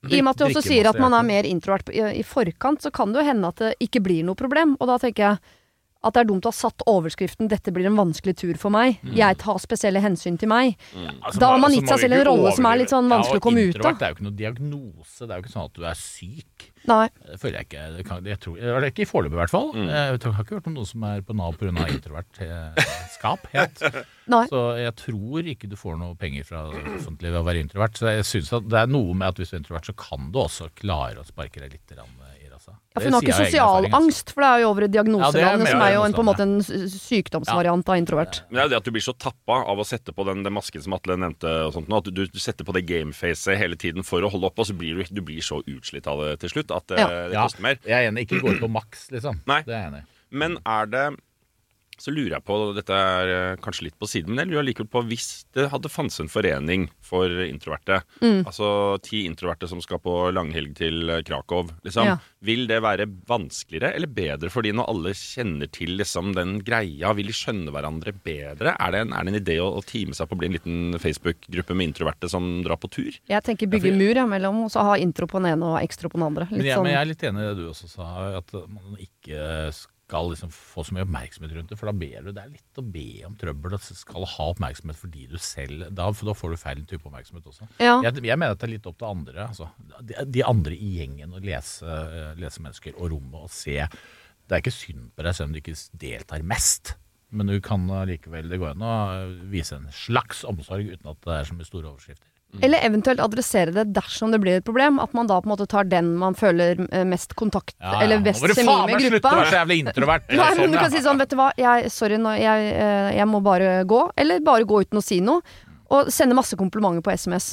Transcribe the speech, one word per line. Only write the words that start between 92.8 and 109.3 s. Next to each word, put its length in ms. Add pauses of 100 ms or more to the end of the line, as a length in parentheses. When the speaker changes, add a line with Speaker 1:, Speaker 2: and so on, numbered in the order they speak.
Speaker 2:
og 140
rommet 320
og 40
se. 300
Det 720
er 80
ikke 140
synd 420
på 80
deg 140
selv 100
om 80
du 60
ikke 160
s-, 180
deltar 480
mest, 480 (400)
men 160
du 160
kan 240
allikevel, 640
det 80
går 160
an 80
å, 80 (240)
eh, 160 (160)
vise 320
en 100
slags 540
omsorg 480
uten 160
at 160
det 140
er 100
så 80
mye 80
store 240
overskrifter. 400 (240)
Speaker 3:
Mm. 140
Speaker 1:
Eller 180
eventuelt 400
adressere 480
det 220
dersom 360
det 120
blir 160
et 80
problem, 340
at 160
man 100
da 140
på 80
en 80
måte 100
tar 220
den 300
man 180
føler, 400 (160)
eh, 160
mest 260
kontakt, 460
Speaker 2:
Ja, 140
ja. 100
Speaker 1:
eller 140
Speaker 2:
Nå 80
Speaker 1:
best 160
Speaker 2:
må 60
du 40
Speaker 1:
kjemi 160
Speaker 2:
faen 160
Speaker 1:
med 80
Speaker 2:
meg 80
slutte 220
Speaker 1:
gruppa. 100